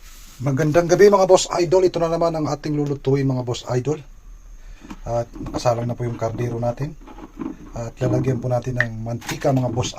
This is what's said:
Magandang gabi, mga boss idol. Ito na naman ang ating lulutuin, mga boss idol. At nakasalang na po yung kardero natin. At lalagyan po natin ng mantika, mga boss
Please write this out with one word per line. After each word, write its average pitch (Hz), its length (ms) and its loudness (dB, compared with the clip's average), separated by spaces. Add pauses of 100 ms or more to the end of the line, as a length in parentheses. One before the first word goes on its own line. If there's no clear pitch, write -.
(380)
Magandang 151 480 2
gabi, 180 240 8
mga 190 160 6
boss 180 320 6
idol. 175 240 4
Ito 180 160 2
na 165 160 0
naman 170 240 2
ang 156 80 -2
ating 147 320 -4
lulutuin, 139 480 0
mga 131 160 2
boss 120 320 -6
idol. 127 240 0 (1040)
At 117 320 -2
nakasalang 120 560 -2
na 120 80 -6
po 123 80 -4
yung 117 80 -4
kardero 113 480 -4
natin. 127 320 -4 (800)
At 117 240 -10
lalagyan 127 400 0
po 120 80 -6
natin 127 320 -2
ng 113 240 -4
mantika, 117 480 -4
mga 127 240 2
boss 120 260 -4